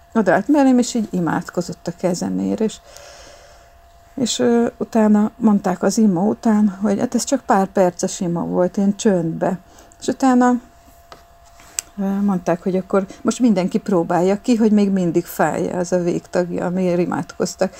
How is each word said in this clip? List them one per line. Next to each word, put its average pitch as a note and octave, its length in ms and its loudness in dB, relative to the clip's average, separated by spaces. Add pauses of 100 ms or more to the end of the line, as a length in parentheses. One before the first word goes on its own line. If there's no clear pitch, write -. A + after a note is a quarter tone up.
(140)
odaállt F#3+ 340 2
mellém, C4+ 300 4
és A#3+ 160 0
így A3 160 -2
imádkozott F3 760 -4
a E3+ 140 -4
kezemért, F#3+ 600 -2
és, A3 160 -2 (1400)
és, - 240 -4
ö, A#3 280 2 (120)
utána G#3+ 580 2
mondták G3+ 460 0
az G3+ 160 0
ima G3 260 2
után, G#3+ 440 2 (140)
hogy G3+ 160 0
hát - 160 -2
ez A#3 100 -2
csak C4+ 160 -2
pár F#3+ 260 2
perces F#3 540 -2
ima E3+ 240 -2
volt, F3+ 320 0
ilyen G3+ 200 0
csöndbe. E3+ 640 0 (420)
És - 60 -16
utána, B3 460 2 (1500)
ö, G3+ 60 -4
mondták, G3 580 -2
hogy F#3 140 -2
akkor F#3+ 300 -2 (160)
most A3+ 180 -2
mindenki G3+ 380 2
próbálja F3 640 0
ki, B3 160 0
hogy G#3+ 160 2
még G3+ 180 4
mindig F3 340 0
fáj - 460 -2
az F3+ 220 -6
a F3+ 100 2
végtagja, F3 640 -4
amiért F3+ 320 -2
imádkoztak. - 800 -4